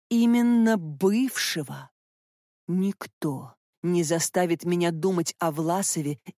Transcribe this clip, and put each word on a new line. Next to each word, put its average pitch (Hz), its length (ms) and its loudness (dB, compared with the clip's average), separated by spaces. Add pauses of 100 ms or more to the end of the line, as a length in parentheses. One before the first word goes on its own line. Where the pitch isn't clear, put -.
именно 233 680 4
бывшего. 160 1120 -2 (760)
Никто 165 880 -4 (260)
не 175 220 0
заставит 170 600 0
меня 175 280 0
думать 170 480 -2
о 165 120 0
Власове 160 680 -2 (200)